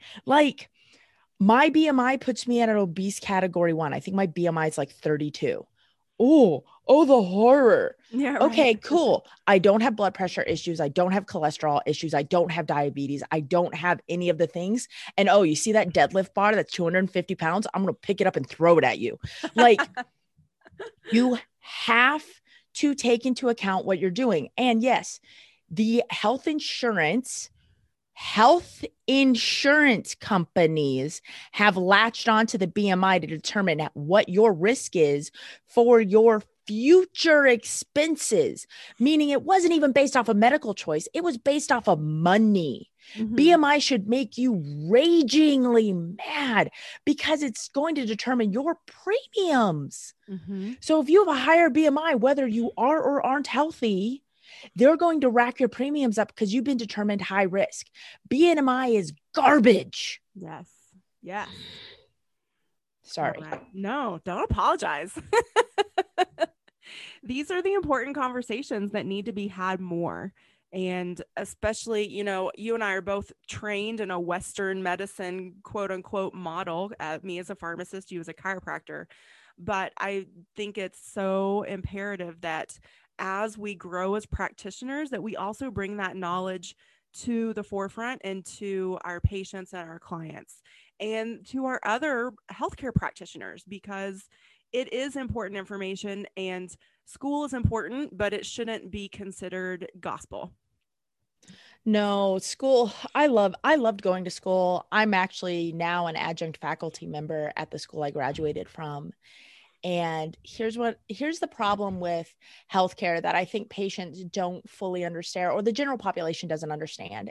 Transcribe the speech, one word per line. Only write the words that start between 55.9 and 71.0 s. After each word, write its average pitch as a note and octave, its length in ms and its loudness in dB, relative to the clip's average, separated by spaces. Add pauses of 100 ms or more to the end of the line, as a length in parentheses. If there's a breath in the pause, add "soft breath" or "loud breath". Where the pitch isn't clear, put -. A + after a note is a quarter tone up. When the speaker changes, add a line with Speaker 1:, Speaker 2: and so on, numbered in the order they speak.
Speaker 1:
up G#3+ 180 -2
'cause G3+ 180 -2
you've B3 120 0
been C4 140 0
determined G#3 420 -4
high F#3+ 220 0
risk. F#3+ 460 -2 (380 loud breath)
B D#4+ 240 4
M D4 200 2
I B3+ 180 0
is G3 240 2 (220)
garbage. - 880 4 (120)
Speaker 2:
Yes. E3 320 -16 (560)
Yes. F#3+ 260 -10 (1500 loud breath)
Speaker 1:
Sorry. - 340 -6
Speaker 2:
All D#3 80 -14
right. - 180 -12 (120)
No, G3+ 500 -6
don't G#3+ 260 -6
apologize. G3+ 600 -2 (100)
<laughs> - 60 -20 (1900 loud breath)
These C4 280 -8
are F4+ 120 -2
the F#4+ 120 0
important C#4+ 400 -2
conversations B3 800 -6
that G#3 140 -4
need G3 200 -6
to A#3 60 -10
be G3+ 160 -8
had F#3 320 -6
more. E3+ 520 -6 (400)
And F3+ 480 -6 (160)